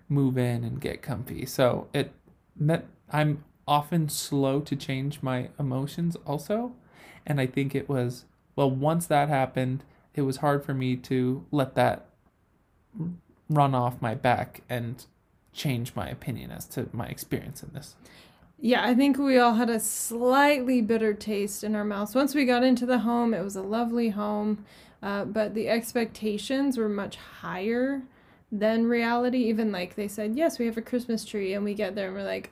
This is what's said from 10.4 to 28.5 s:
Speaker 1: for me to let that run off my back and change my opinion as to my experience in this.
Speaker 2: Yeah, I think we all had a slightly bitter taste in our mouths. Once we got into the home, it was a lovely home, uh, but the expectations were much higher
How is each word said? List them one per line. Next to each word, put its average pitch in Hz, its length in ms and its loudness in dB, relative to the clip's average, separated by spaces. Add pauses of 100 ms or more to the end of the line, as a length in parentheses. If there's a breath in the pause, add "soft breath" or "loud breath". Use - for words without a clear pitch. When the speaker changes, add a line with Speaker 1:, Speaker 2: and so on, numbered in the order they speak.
Speaker 1:
for 143 80 -4
me 127 240 0
to 127 540 0
let 143 240 0
that 123 320 2 (1400)
run 143 260 4
off 123 260 0
my 113 140 -2
back - 540 0
and 120 360 -6 (480)
change 123 420 -4
my 95 140 -4
opinion 123 420 -8
as - 160 -12
to - 260 -6
my 117 140 -6
experience - 560 -8
in - 120 -16
this. - 200 -14 (640 loud breath)
Speaker 2:
Yeah, 233 260 2
I 240 100 4
think 269 240 4
we 269 200 4
all 240 160 6
had 226 140 2
a 226 120 0
slightly 254 1000 2
bitter 220 320 2
taste 202 520 -4
in 214 100 0
our 208 100 -2
mouths. 208 300 -4
Once 269 200 2
we 294 100 4
got 247 180 4
into 247 240 4
the 247 140 2
home, 233 340 2
it 175 80 -2
was 196 140 -6
a 190 60 -6
lovely 233 480 0
home, 208 540 -2 (380 loud breath)
uh, 202 220 -4
but 208 300 -2
the 220 140 -2
expectations 233 1120 0
were 214 100 0
much 202 280 -4
higher 233 840 -4 (480 soft breath)